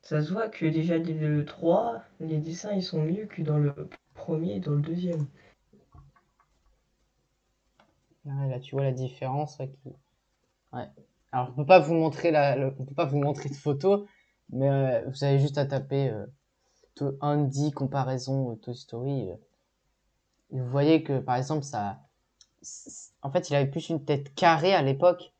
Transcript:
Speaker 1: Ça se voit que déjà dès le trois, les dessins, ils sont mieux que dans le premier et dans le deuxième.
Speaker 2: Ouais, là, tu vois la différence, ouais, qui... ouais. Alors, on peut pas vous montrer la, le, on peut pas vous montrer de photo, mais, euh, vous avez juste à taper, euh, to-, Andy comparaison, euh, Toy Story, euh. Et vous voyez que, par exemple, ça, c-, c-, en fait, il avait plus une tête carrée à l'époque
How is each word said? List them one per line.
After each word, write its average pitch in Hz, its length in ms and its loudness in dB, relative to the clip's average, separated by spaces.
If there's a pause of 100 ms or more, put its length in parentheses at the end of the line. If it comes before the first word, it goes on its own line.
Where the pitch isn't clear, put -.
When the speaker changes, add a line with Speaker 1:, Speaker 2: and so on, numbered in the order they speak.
Speaker 1:
Ça 151 160 -2
se 160 120 -2
voit 214 160 -2
que - 180 -4
déjà 160 320 2
dès 165 160 -2
le 151 300 0
trois, 208 580 0 (160)
les 160 200 -2
dessins, 175 340 -6
ils 190 100 0
sont 165 220 -2
mieux 202 220 -2
que - 140 -12
dans 151 180 0
le 143 140 2 (420)
premier 165 420 -4
et 185 40 -4
dans 147 120 -4
le 147 100 2
deuxième. 165 460 -4 (3000)
Speaker 2:
Ouais, 139 240 -4
là, 127 120 -4
tu - 140 -14
vois 139 100 0
la 131 80 0
différence, 131 680 -6
ouais, 135 120 -8
qui... - 180 -20 (840)
ouais. 123 160 -10 (440)
Alors, 123 180 -2
on 123 40 -16
peut 139 120 -2
pas 185 140 12
vous 156 140 0
montrer 160 380 2
la, 143 240 4
le, 135 240 -2
on 131 40 -6
peut - 100 -12
pas 165 120 0
vous 143 120 0
montrer 143 300 0
de 139 60 -8
photo, 190 520 0 (440)
mais, 135 180 2
euh, 131 400 2
vous 135 160 -6
avez 139 140 4
juste 147 200 2
à 139 80 0
taper, 139 440 -2
euh, 107 160 -8 (680)
to-, 139 240 -4
Andy 147 520 0
comparaison, 131 800 -2
euh, 110 40 -8
Toy 120 200 -12
Story, 120 540 -6
euh. 87 60 -12 (1120)
Et 131 100 -6
vous 123 80 -6
voyez 147 360 4
que, 135 160 -2
par 123 160 -2
exemple, 143 280 -2
ça, 101 360 -6 (600)
c-, - 300 -18
c-, - 220 -20 (100)
en 139 80 -8
fait, 180 200 0
il 143 60 0
avait 139 140 2
plus 160 180 -8
une 165 160 -4
tête 143 300 -2
carrée 170 400 4
à 165 80 4
l'époque 139 580 2